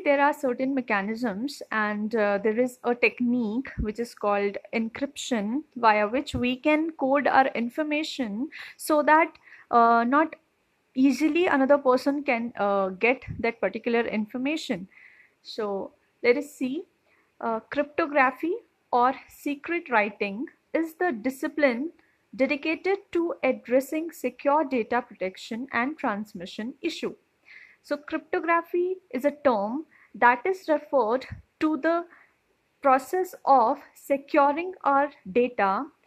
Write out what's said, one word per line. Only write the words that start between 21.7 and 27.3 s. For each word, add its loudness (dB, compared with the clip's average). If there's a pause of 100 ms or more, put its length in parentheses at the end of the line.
dedicated -2 (140)
to -2
addressing -2
secure 0
data -2
protection -10
and -2
transmission -8
issue. -6 (720)